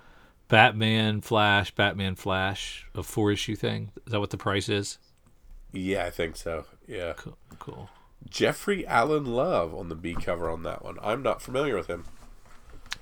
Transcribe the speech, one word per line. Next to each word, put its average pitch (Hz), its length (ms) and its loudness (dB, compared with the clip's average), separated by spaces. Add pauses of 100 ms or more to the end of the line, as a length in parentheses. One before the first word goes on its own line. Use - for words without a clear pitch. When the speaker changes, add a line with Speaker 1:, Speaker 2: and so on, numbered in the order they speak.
(480)
Speaker 1:
Batman, 110 760 6
Flash, 104 500 4
Batman, 98 440 0
Flash, 95 720 -2 (100)
a 95 80 -4
four-issue 104 520 0
thing? 107 360 -4 (140)
Is 113 80 -10
that 107 60 2
what 101 120 -2
the 101 60 -6
price 98 320 0
is? 101 280 -2 (760)
Speaker 2:
Yeah, 92 340 -2
I 87 40 -4
think 82 260 -4
so. 80 300 -6 (220)
Yeah. 87 300 -6
Speaker 1:
Cool. - 200 -14 (220)
Cool. - 300 -14 (400)
Speaker 2:
Jeffrey 156 580 0
Allen 147 380 4
Love 120 500 0
on 90 140 -8
the 82 60 -6
B 85 200 -6
cover 85 340 -2
on 82 140 -4
that 85 200 -6
one. 87 180 -10
I'm 113 200 -2
not 117 200 0
familiar 131 340 -2
with 85 120 -2
him. 87 180 -6 (960)